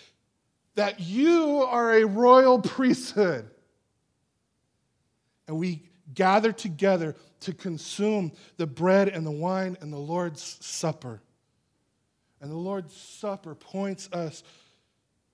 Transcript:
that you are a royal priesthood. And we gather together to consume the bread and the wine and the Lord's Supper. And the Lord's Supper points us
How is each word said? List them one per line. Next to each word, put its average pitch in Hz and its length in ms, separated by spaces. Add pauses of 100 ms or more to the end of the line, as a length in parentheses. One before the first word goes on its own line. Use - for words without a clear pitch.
(760)
that 202 260
you 285 600
are 240 320
a 220 100
royal 247 560
priesthood. 190 920 (2000)
And 156 100
we 170 300 (240)
gather 202 400
together 175 640 (240)
to 185 140
consume 196 800 (260)
the 170 80
bread 185 420
and 165 180
the 151 40
wine 180 500
and 151 100
the 147 80
Lord's 165 440 (180)
Supper. - 640 (1200)
And 143 80
the 160 60
Lord's 180 400
Supper 196 580
points 196 600
us 165 280 (920)